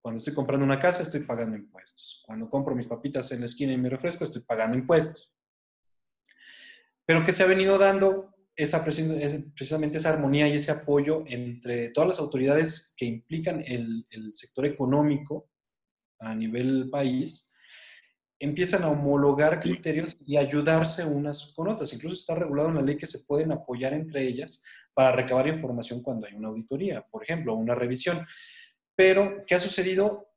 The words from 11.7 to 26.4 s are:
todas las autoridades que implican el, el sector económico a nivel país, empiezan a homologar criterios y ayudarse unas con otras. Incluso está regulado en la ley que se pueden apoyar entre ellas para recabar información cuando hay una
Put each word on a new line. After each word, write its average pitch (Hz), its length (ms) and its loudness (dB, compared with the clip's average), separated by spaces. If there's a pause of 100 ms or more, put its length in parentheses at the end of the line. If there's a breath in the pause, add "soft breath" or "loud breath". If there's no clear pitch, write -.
todas 160 180 2
las 185 100 0
autoridades 147 760 0
que - 80 -6
implican 160 640 -4
el, 117 440 -6
el 110 240 -14
sector - 320 -8
económico 143 840 0 (680)
a 110 160 -10
nivel 123 560 -2
país, 131 640 -4 (840 loud breath)
empiezan 175 440 0
a 160 40 2
homologar 143 720 4
criterios 165 600 -2
y 143 160 -2
ayudarse 160 680 2
unas 147 500 -4
con 165 140 -4
otras. 208 240 -4
Incluso 156 220 -10
está 170 200 -6
regulado 156 340 0
en 165 80 0
la 139 60 0
ley 143 140 0
que 160 100 -10
se - 200 -12
pueden 156 260 0
apoyar 131 420 -4
entre 156 320 -4
ellas 127 380 -8 (300 loud breath)
para 131 180 6
recabar 131 360 2
información 123 540 -4
cuando 113 240 -6
hay 101 80 -20
una 107 140 -10